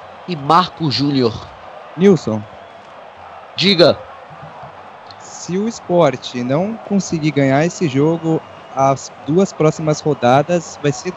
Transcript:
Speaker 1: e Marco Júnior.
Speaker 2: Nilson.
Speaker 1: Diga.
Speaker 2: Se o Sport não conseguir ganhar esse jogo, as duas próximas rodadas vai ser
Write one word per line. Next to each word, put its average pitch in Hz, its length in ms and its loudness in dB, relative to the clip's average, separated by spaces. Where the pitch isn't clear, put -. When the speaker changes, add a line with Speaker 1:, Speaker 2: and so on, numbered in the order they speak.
Speaker 1:
e 180 100 -6
Marco 160 540 0
Júnior. 131 420 0
Speaker 2:
Nilson. 151 460 2
Speaker 1:
Diga. 165 420 4
Speaker 2:
Se - 380 -10
o 208 100 -2
Sport 170 680 0
não 156 500 -2
conseguir 170 440 -2
ganhar 139 340 2
esse 175 240 -2
jogo, 160 500 0
as 135 340 0
duas 175 240 2
próximas 156 500 0
rodadas 143 840 0
vai 143 100 0
ser 180 240 -8